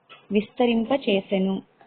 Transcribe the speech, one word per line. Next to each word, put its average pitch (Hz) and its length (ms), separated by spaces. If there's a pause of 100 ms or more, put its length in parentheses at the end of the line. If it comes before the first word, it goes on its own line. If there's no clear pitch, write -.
(320)
విస్తరింపచేసెను. 208 1300 (260)